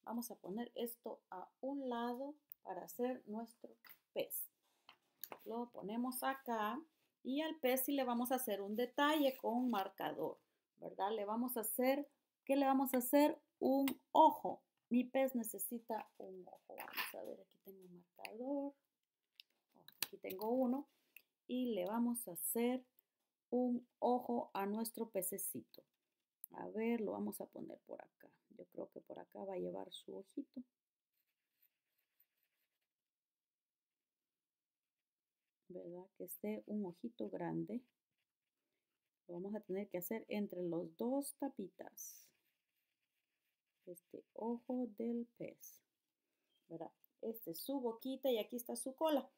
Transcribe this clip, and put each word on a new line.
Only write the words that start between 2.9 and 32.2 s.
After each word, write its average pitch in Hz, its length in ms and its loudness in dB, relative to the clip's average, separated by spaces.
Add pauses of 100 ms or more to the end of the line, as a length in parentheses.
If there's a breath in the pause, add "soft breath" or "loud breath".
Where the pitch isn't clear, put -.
nuestro 226 480 -10 (380)
pez. - 360 -4 (920)
Lo 240 280 -4
ponemos 240 520 -4
acá 240 580 0 (420)
y 269 180 0
al 320 160 -2
pez 254 280 4
sí 294 60 0
le 277 120 4
vamos 247 280 2
a 262 40 4
hacer 202 260 0
un 202 140 -2
detalle 277 600 4
con 220 180 0
un 247 140 4
marcador, 160 720 0 (380)
¿verdad? 190 340 -2
Le 214 140 -2
vamos 240 320 0
a 226 40 0
hacer, 262 460 2 (380)
¿qué 277 100 4
le 277 100 6
vamos 269 280 4
a 262 40 6
hacer? 285 420 8 (200)
Un 269 260 6 (260)
ojo. - 520 8 (260)
Mi 247 140 6
pez 262 320 4
necesita 226 720 -4 (100)
un 185 300 -12
ojo. - 280 -18
Vamos - 400 -6
a 98 80 -10
ver, - 180 -10
aquí - 220 -20
tengo 190 180 -16
un 180 140 -18
marcador. 240 800 -6 (1400)
Tengo 196 320 -6
uno 262 380 0 (600 loud breath)
y 247 260 0
le 180 120 0
vamos 233 420 0
a 175 60 -10
hacer 240 500 0 (680)
un 247 380 2 (120)
ojo 247 540 2
a 196 120 0
nuestro 220 440 -2
pececito. - 720 -4 (680)
A 175 180 -8
ver, 226 320 0
lo 185 120 0
vamos 208 280 -4
a 185 40 -6
poner - 400 -12
por - 160 -12
acá. - 280 -20 (280)
Yo 180 100 -16
creo - 240 -10
que - 100 -14
por - 180 -12
acá - 240 -12
va 196 100 -6
a 180 60 -4
llevar 180 320 -6
su - 260 -12
ojito. 247 460 -10 (4000)